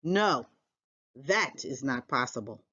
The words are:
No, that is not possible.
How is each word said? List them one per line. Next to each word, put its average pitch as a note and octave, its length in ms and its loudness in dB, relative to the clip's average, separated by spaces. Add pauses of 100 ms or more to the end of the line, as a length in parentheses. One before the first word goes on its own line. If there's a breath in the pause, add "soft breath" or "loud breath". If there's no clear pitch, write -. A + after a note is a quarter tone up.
No, F3 440 4 (680)
that E3+ 500 -2
is C3 180 -6
not B2+ 240 -4
possible. A2+ 640 -4